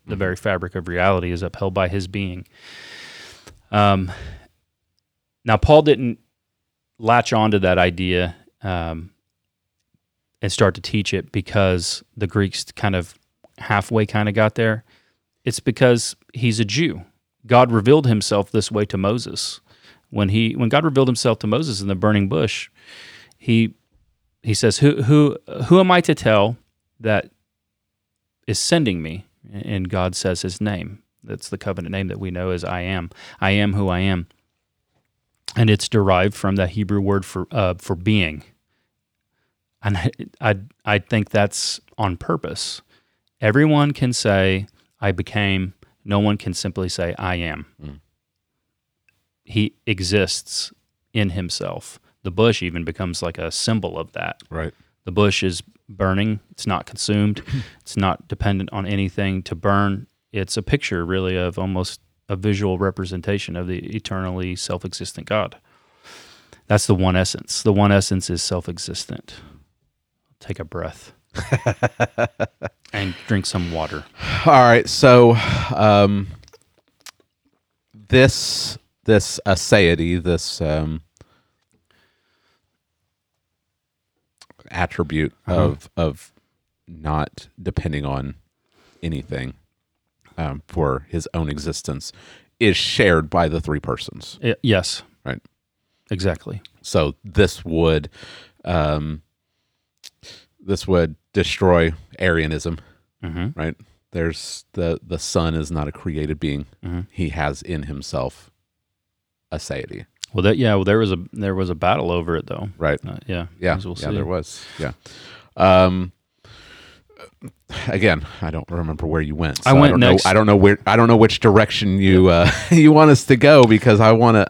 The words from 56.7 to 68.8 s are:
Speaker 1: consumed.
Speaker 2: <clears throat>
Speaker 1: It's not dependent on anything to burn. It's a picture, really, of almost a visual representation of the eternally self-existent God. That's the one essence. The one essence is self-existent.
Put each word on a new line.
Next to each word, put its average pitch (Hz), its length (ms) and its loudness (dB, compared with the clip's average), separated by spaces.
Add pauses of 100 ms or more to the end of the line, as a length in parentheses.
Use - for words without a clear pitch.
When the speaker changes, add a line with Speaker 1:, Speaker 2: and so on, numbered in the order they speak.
Speaker 1:
consumed. 104 600 -2
Speaker 2:
<clears throat> - 340 -8
Speaker 1:
It's - 160 -18
not 95 320 -2
dependent 95 440 -4
on 98 140 -6
anything 98 580 -2
to - 100 -12
burn. 98 520 0 (260)
It's 98 240 -8
a 107 60 -4
picture, 95 420 -4
really, 92 320 -4
of 90 220 -4
almost 92 420 -6 (280)
a 101 80 -6
visual 98 420 -2
representation 92 800 -6
of 90 100 -8
the 90 120 -6 (180)
eternally 92 580 -6
self-existent 90 720 -10
God. 101 300 -4 (1120)
That's 104 180 2
the 104 80 2
one 92 220 2
essence. - 460 -4
The 107 100 2
one 101 180 4
essence 98 400 0
is 85 120 -4
self-existent. - 920 -10 (1040)